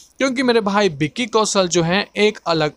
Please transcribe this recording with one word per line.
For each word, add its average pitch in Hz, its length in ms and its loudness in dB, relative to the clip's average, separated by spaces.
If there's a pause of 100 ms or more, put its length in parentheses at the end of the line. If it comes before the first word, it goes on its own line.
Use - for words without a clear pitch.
(180)
क्योंकि 262 240 -2
मेरे 240 200 2
भाई 202 280 0
विक्की 156 380 -4
कौशल 202 400 0
जो 170 140 2
हैं 180 220 0 (140)
एक 214 280 0
अलग 156 300 0